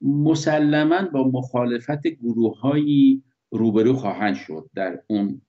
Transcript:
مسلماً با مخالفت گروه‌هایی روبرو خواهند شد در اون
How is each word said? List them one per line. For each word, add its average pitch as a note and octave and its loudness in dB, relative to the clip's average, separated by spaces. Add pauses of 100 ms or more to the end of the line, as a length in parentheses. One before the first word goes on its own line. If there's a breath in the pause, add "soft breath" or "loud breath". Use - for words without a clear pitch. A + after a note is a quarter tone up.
مسلماً D3+ 2
با C#3 -2
مخالفت B2 -4
گروه‌هایی C3+ 2 (280)
روبرو A2+ 2
خواهند G2 -2
شد - -14
در F#2 -6
اون G2+ -2